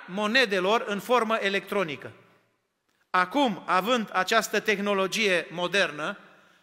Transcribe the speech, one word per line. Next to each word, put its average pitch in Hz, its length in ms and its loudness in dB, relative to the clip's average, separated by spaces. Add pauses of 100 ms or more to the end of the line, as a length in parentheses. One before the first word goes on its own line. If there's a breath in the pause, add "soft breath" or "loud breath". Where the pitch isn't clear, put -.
monedelor 208 800 2
în 202 140 -4
formă 226 360 2
electronică. 190 760 -4 (1000)
Acum, 185 560 2
având 196 460 2
această 208 480 2
tehnologie 190 920 0
modernă 175 680 -2 (440 soft breath)